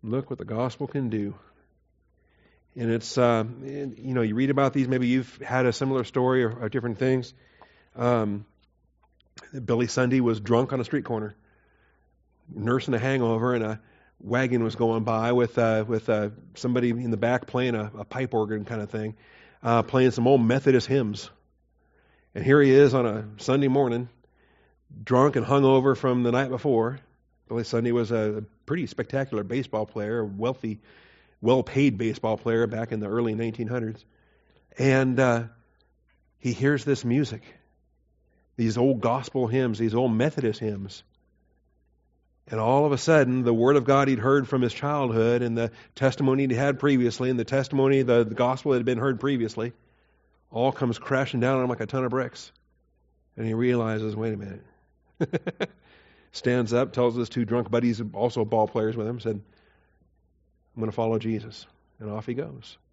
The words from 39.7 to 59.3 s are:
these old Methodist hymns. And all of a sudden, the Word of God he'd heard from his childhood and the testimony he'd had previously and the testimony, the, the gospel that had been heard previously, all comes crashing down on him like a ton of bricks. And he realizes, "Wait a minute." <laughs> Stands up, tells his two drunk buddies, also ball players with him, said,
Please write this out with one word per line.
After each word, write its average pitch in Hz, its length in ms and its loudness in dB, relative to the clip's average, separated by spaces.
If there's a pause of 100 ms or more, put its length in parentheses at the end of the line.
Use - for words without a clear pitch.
these 113 160 0
old 123 160 2
Methodist 120 480 0
hymns. 101 420 -8 (1500)
And 110 80 -4
all 131 260 2
of 147 60 2
a 139 60 0
sudden, 131 460 4
the 117 100 4
Word 123 240 4
of 123 80 0
God 139 240 4
he'd 127 100 2
heard 131 300 2
from 131 120 0
his 120 120 0
childhood 120 680 0
and 117 160 -2
the 117 140 -2 (240)
testimony 135 480 2
he'd 131 80 0
had 135 260 0
previously 127 520 2
and 127 100 -2
the 113 60 -2
testimony, 135 560 2
the, 120 240 4
the 107 100 -8
gospel 131 380 0
that 127 60 2
had 117 60 -2
been 123 120 0
heard 123 240 -2
previously, 120 500 -4 (800)
all 127 220 0
comes 120 260 -2
crashing 131 400 -2
down 131 180 2
on 127 60 0
him 127 60 -2
like 120 100 -6
a 110 60 -6
ton 131 180 -4
of 123 60 -2
bricks. 123 420 -6 (840)
And 113 80 -6
he 110 80 -2
realizes, 110 600 0
"Wait 110 200 -4
a 104 40 -8
minute." - 1300 -10 (320)
<laughs> - 320 -20
Stands 123 400 0
up, 123 180 0
tells 123 240 0
his 120 140 -4
two 120 160 -4
drunk 110 260 -2
buddies, 120 300 0 (120)
also 117 300 -2
ball 107 240 2
players 110 300 -2
with 110 100 -4
him, 120 120 -8
said, 110 200 -6 (1400)